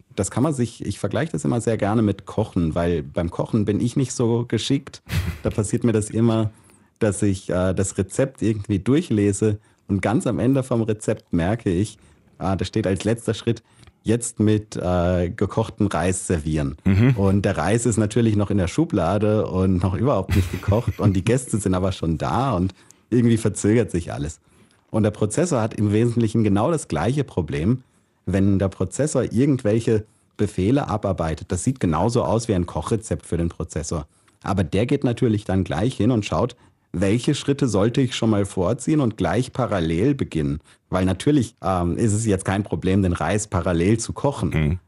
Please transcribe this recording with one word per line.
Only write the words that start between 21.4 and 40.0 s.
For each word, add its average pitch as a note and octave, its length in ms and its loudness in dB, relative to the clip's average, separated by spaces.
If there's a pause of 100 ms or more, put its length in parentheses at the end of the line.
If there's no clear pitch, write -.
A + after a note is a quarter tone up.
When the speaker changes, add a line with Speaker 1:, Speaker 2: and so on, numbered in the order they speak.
Speaker 1:
sind F#2+ 160 0
aber F#2 160 0
schon E2 260 -2
da G2 360 -2
und F#2 200 0 (380)
irgendwie A#2 280 4
verzögert G#2 520 2
sich E2 220 -4
alles. C#2+ 280 -8 (500)
Und A2+ 120 0
der G#2 80 4
Prozessor C3+ 500 0
hat A2 140 -2
im G#2+ 180 0
Wesentlichen A2+ 520 2
genau G#2+ 260 2
das E3 160 -2
gleiche A2+ 380 -2
Problem, D#2+ 580 -2 (420)
wenn G2 360 2
der G2 80 2
Prozessor A#2+ 560 -2
irgendwelche A2+ 800 2 (300)
Befehle G#2 520 0
abarbeitet. E2+ 600 -4
Das F2+ 140 -4
sieht - 160 -2
genauso G2 420 2
aus G2+ 240 0
wie G#2+ 80 2
ein F2 120 2
Kochrezept - 600 -4
für F2 100 -4
den E2 120 0
Prozessor. D#2+ 580 -6 (380)
Aber G2 180 0
der F#2 240 0
geht C#3 160 0
natürlich A#2 420 0
dann F#2+ 200 0
gleich F#2+ 320 -2
hin A2 160 2
und G#2+ 120 0
schaut, G2 300 -2 (420)
welche G2+ 380 2
Schritte C#3 320 0
sollte G#2+ 340 2
ich B2 140 0
schon A2+ 160 0
mal G2+ 140 2
vorziehen B2 560 0
und A#2 160 0
gleich F#2+ 360 -2
parallel G2 600 0